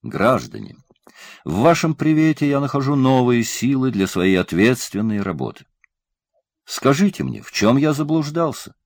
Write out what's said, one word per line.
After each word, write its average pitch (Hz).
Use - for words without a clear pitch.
Граждане, 110
в 85
вашем 160
привете 156
я 139
нахожу 143
новые 127
силы 131
для 95
своей 95
ответственной 104
работы. 82
Скажите 143
мне, 58
в -
чём 113
я 151
заблуждался 151